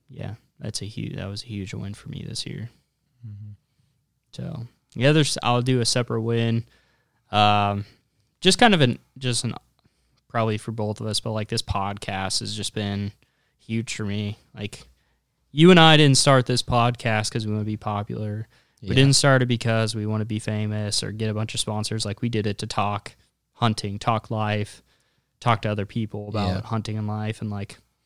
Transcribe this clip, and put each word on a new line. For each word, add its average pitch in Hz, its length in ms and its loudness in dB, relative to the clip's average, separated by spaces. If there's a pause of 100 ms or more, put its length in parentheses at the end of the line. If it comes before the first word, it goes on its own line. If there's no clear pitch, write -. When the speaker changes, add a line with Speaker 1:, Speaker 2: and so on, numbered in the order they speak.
Speaker 1:
yeah, 104 260 -10 (240)
that's - 220 -8
a 101 40 -10
hu-, - 300 -10
that 92 120 -8
was 101 160 -10
a - 40 -18
huge 101 260 -10
win 98 200 -10
for - 160 -18
me - 180 -10
this - 180 -10
year. - 240 -10 (580)
Speaker 2:
Mm-hmm. 104 240 -16 (840)
Speaker 1:
So, 90 340 -10 (260)
yeah, 127 180 4
there's, 151 320 4
I'll 120 180 2
do 127 200 2
a 117 40 0
separate 117 360 -2
win. 117 440 0 (640)
Um, 104 540 4 (560)
just - 160 4
kind 226 160 8
of 165 80 4
an, 127 180 2 (180)
just 127 260 -4
an, 117 100 -4 (760)
probably 110 300 0
for 117 140 -8
both 107 300 -4
of 110 60 -6
us, 104 120 -2
but, 110 120 -6
like, 107 180 -6
this 117 120 -4
podcast 98 800 -4
has 104 140 -8
just 104 180 -6
been 101 380 -4 (460)
huge 113 380 -6
for 110 100 -6
me. 104 320 -6 (160)
Like, - 300 -10 (680)
you 160 200 8
and 175 80 10
I 160 180 10
didn't 143 200 8
start 131 280 6
this 123 180 0
podcast 117 680 0
'cause 113 140 -4
we 107 80 -4
wanna 107 120 -2
be 107 120 -4
popular. 107 680 -6 (340)
We 98 80 -14
Speaker 2:
Yeah. - 60 0
Speaker 1:
didn't 135 200 6
start 135 280 4
it 123 40 -2
because 113 480 0
we 107 100 -4
wanna 107 200 -2
be 107 140 -4
famous 107 640 -4
or 104 80 -8
get 110 180 -4
a 107 40 -4
bunch 107 200 -4
of - 60 -6
sponsors. 107 460 -4
Like, 101 160 -6
we 120 80 -2
did 110 180 -2
it 101 120 -4
to 107 80 -8
talk 101 480 -4 (380)
hunting, 104 460 -2
talk 113 320 -2
life, 107 500 -4 (580)
talk 117 220 2
to 110 80 -4
other 104 160 -4
people 104 440 -8
about 104 180 -2
Speaker 2:
Yeah. 95 200 -2
Speaker 1:
hunting 110 300 -4
and 107 100 -4
life, 107 340 -6
and, 110 80 -6
like, 101 280 -10 (280)